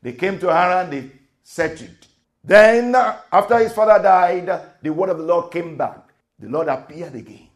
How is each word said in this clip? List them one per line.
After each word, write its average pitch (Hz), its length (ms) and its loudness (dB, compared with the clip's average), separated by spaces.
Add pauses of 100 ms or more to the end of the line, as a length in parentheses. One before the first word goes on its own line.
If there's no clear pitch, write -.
They 123 120 -12
came 185 260 -6
to 180 140 -2
Haran, 180 380 0
they 135 200 -12 (320)
settled. 156 640 -10 (380)
Then, 226 500 4
uh, 240 220 2 (160)
after 208 260 2
his 220 140 0
father 214 300 4
died, 180 460 2 (320)
the 156 120 -6
word 185 160 -4
of 170 100 -4
the 160 60 -10
Lord 170 260 -2
came 165 260 -8
back. - 360 -10 (260)
The 104 100 -20
Lord 156 200 -4
appeared 143 460 -10
again. 107 420 -20